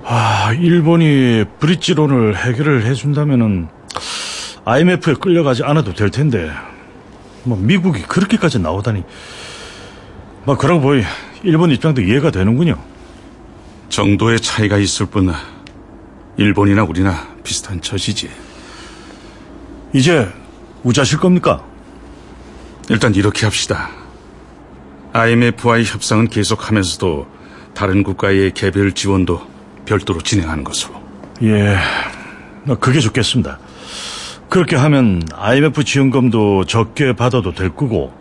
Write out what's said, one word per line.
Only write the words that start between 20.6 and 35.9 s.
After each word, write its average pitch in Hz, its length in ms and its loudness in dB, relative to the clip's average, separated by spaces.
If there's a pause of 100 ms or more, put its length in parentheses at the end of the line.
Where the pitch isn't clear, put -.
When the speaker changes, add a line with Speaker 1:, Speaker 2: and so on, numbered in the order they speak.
Speaker 1:
우자실 127 340 2
겁니까? 180 440 2 (1300)
Speaker 2:
일단 113 260 2
이렇게 104 300 0
합시다. - 460 -4 (1200)
아이엠에프와의 117 720 2
협상은 107 440 0
계속하면서도 95 1000 -2 (480)
다른 101 280 0
국가의 98 500 2
개별 98 400 0
지원도 92 680 -2 (280)
별도로 92 340 -2
진행하는 78 420 -2
것으로. - 320 -8 (480)
Speaker 1:
예, 104 340 4 (880)
뭐, 123 140 -2
그게 131 220 2
좋겠습니다. 113 580 -2 (920)
그렇게 175 260 2
하면 123 460 4 (100)
아이엠에프 135 500 2
지원금도 117 840 2